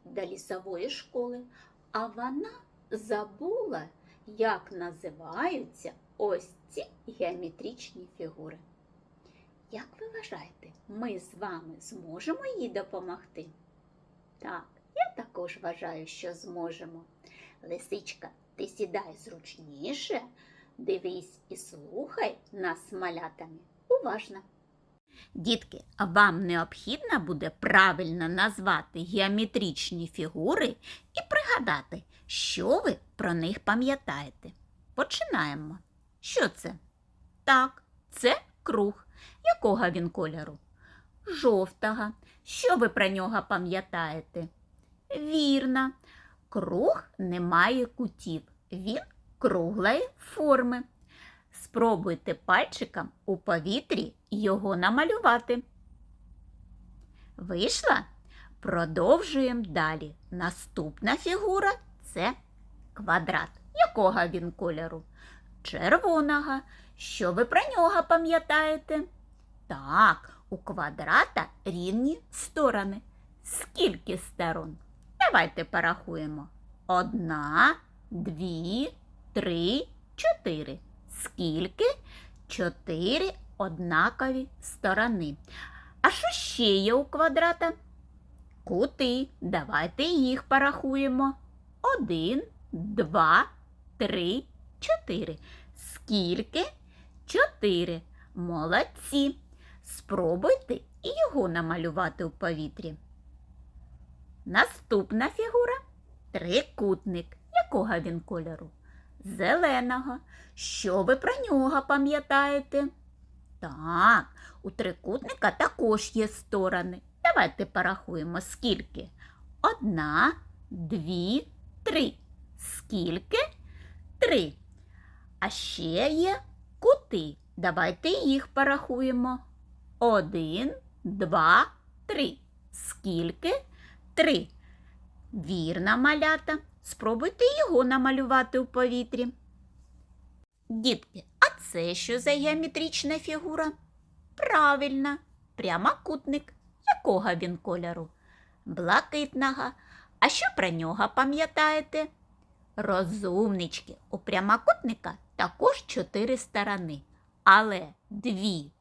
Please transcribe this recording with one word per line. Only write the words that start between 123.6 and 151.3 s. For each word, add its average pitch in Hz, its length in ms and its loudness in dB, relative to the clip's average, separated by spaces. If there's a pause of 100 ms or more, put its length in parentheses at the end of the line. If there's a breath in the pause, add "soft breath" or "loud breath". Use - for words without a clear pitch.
Три. 202 340 4 (840 soft breath)
А 196 120 -2
ще 175 580 -2
є 359 340 2 (360)
кути. 190 580 4 (200)
Давайте 180 520 0
їх 330 380 2
порахуємо. 262 920 0 (600)
Один, 196 760 2 (300)
два, 180 640 6 (400)
три. - 300 -2 (360)
Скільки? 185 920 -4 (500 soft breath)
Три. 320 340 2 (840 soft breath)
Вірно, 180 640 0
малята. 302 600 2 (240)
Спробуйте 240 640 0 (140)
його 349 260 6
намалювати 262 720 4
у 254 80 0
повітрі. 247 640 0 (1400)
Дітки, 226 560 -2 (140)
а - 220 4
це 170 340 -4
що 233 240 -4
за 262 120 0
геометрична 302 880 -2
фігура? 311 540 -4 (640)
Правильно, 285 800 2 (380)
прямокутник. 269 1000 -2 (420)
Якого 190 380 2
він 175 220 -4
кольору? 170 520 -6 (560 soft breath)
Блакитного. 262 1080 -2 (500 loud breath)
А 233 80 8
що - 180 0 (100)
про 185 140 2
нього 165 460 0
пам'ятаєте? 302 920 2 (680)